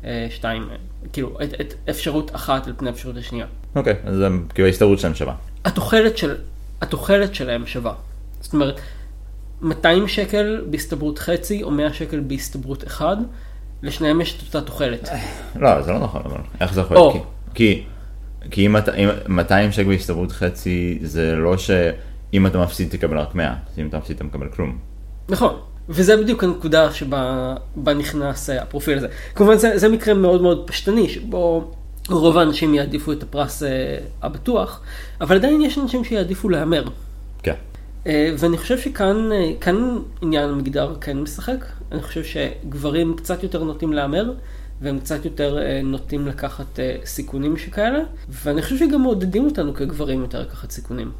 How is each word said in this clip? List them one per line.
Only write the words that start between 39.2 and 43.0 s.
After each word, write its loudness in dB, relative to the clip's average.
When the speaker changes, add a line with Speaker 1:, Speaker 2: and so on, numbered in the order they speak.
Speaker 1:
אה, 2
כאן 2
עניין 2
המגדר -2
כן -4
משחק. -6
אני -6
חושב -8
שגברים -2